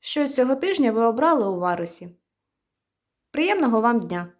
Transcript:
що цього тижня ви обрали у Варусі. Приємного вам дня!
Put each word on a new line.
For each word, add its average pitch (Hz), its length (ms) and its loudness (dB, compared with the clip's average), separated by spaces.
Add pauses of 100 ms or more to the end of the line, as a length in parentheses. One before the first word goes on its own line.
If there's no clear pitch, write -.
що 294 280 -2
цього 262 280 0
тижня 302 360 0
ви 220 100 0
обрали 233 460 2
у 185 100 -4
Варусі. 175 500 -6 (1200)
Приємного 311 500 2
вам 233 200 2
дня! 175 400 -8